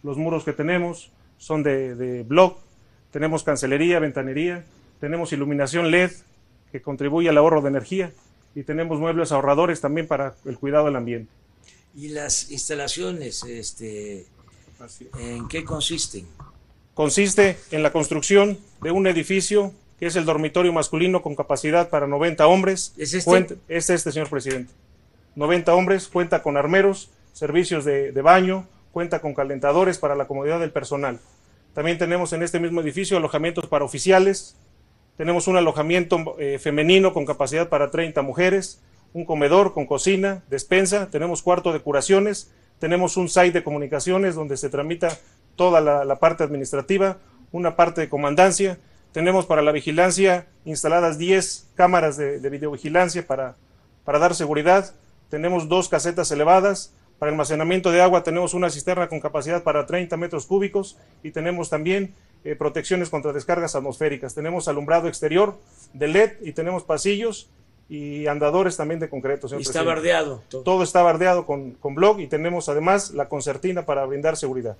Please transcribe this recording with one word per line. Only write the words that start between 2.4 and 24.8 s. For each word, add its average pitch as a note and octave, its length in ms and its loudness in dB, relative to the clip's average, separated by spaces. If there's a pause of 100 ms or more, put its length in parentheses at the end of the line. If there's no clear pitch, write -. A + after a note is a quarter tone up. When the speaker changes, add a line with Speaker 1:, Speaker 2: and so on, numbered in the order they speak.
Speaker 1:
tenemos D#3 320 -2
cancelería, D3 560 0
ventanería, D3+ 640 -4 (360)
tenemos D#3 320 -6
iluminación C#3+ 580 0
led F3+ 200 2 (600)
que C3+ 100 -12
contribuye C#3+ 480 -2
al D3+ 80 6
ahorro D#3 240 6
de C#3 80 0
energía E3 420 -4 (420)
y C#3+ 100 -12
tenemos D#3+ 360 -4
muebles E3 320 0
ahorradores C#3+ 480 2
también D#3 280 -4
para C#3 360 -4
el B2+ 140 -10
cuidado D3 280 2
del C#3 120 0
ambiente. A#2 340 -8 (640)
Speaker 2:
¿Y D3 140 -16
las D3 420 -6
instalaciones, D3 920 -8
este, G#2 840 -14 (540)
Speaker 1:
Así B2 340 -20
es. B2+ 80 -14
Speaker 2:
en A#2+ 260 -12
qué D#3+ 160 -8
consisten? D3+ 640 -8 (680)
Speaker 1:
Consiste F#3+ 640 2 (140)
en D#3 100 -2
la D3 120 2
construcción F#3+ 640 2 (240)
de D#3 100 -4
un F#3+ 160 2
edificio F#3+ 680 0 (260)
que E3+ 80 -4
es E3 100 -2
el E3 80 0
dormitorio E3 480 2
masculino E3+ 480 0
con D3 140 -8
capacidad D3+ 540 0
para C#3+ 180 0
noventa D3+ 400 2
hombres. F#3+ 500 2
Speaker 2:
¿Es C#3+ 160 -8
este? F3 160 -2
Speaker 1:
Cuenta, F3+ 260 4 (140)
es E3 200 -4
este, E3+ 220 0
señor D3 180 -4
presidente. C3 440 -6 (640)